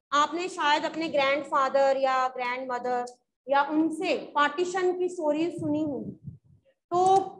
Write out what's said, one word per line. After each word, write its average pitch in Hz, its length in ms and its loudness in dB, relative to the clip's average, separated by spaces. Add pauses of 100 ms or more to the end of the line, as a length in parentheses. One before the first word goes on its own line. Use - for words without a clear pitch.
(120)
आपने 302 380 0
शायद 311 360 0
अपने 320 240 -4
grandfather 277 880 2
या 262 380 2
grandmother 247 720 -4 (420)
या 277 140 4 (100)
उनसे 311 440 0 (200)
partition 359 640 0
की 359 100 -2
story 311 420 -2
सुनी 311 320 -4
होगी। 285 280 -6 (800)
तो 370 260 6 (220)